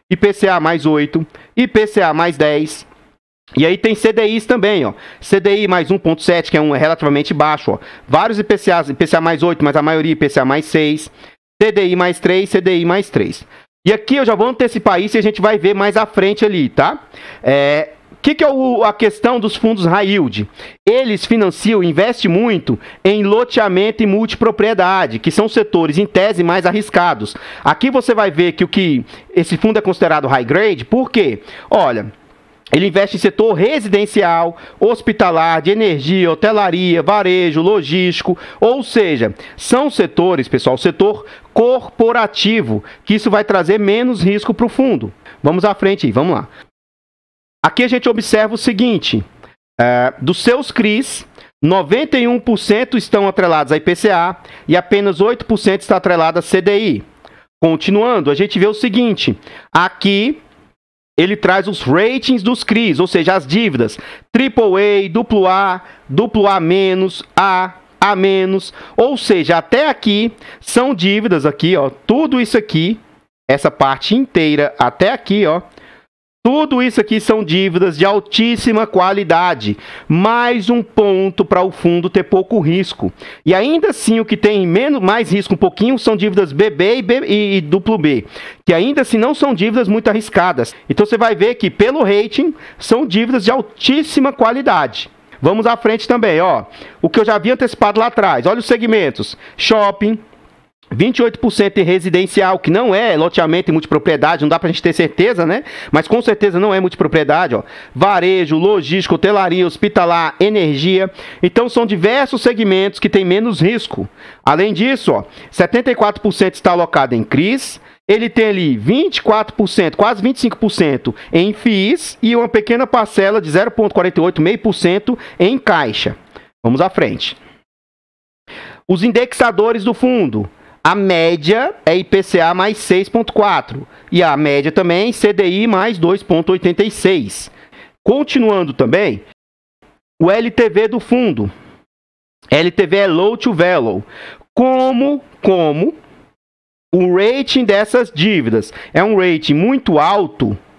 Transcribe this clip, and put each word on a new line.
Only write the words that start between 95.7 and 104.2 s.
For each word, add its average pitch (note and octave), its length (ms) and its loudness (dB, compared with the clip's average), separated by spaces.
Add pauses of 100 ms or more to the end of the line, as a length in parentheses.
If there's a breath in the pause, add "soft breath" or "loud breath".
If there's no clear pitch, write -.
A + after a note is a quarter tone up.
frente A3 320 -2
também, G#3+ 320 2
ó. D3+ 240 0 (360 loud breath)
O D#3+ 80 0
que A#3 120 2
eu G#3 40 0
já G#3+ 100 2
havia G#3 180 0
antecipado A3 480 0
lá A3+ 60 2
atrás. F3 380 0
Olha G#3+ 140 0
os A3+ 60 -8
segmentos. A3 720 0 (180 loud breath)
Shopping, G#3 640 0 (720)
vinte G3+ 260 0
e B3 60 2
oito A3+ 160 -2
por A#3+ 100 0
cento - 300 0
em F#3+ 40 4
residencial, F#3 760 0
que D#3 100 -4
não G#3 240 2
é G#3 240 2
loteamento E3+ 540 0
e - 20 2
multipropriedade, D3+ 720 0